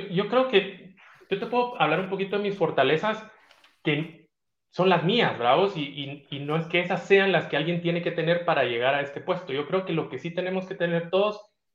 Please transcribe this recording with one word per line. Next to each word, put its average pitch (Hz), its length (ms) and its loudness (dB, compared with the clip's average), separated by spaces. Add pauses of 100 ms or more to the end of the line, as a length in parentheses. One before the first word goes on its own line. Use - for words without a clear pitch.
yo 185 200 0
creo 254 200 2
que - 480 0 (340)
yo 196 80 0
te 190 80 -6
puedo 240 340 0
hablar 160 200 2
un 185 100 -6
poquito 196 260 -4
de 202 60 -2
mis 202 160 -4
fortalezas, 156 640 0 (600)
que 156 440 -4 (420)
son 185 180 2
las 170 160 4
mías, 170 340 2
¿verdad 120 180 4
vos? 196 200 2
Y, 151 60 -4
y, 143 480 -10
y 139 100 -8
no 147 160 -2
es 165 100 -2
que 175 140 0
esas 180 260 -2
sean 196 240 6
las 160 160 2
que 147 120 -2
alguien 170 240 -2
tiene 170 200 0
que 175 80 -2
tener 165 360 0
para 151 180 2
llegar 123 300 2
a 143 80 0
este - 180 -8
puesto. 175 320 -6
Yo 139 140 -4
creo 185 180 -2
que 180 80 -4
lo 160 160 -2
que 131 100 -8
sí 170 120 -8
tenemos 185 360 -4
que 190 80 -8
tener 170 360 -2
todos 208 320 2 (320)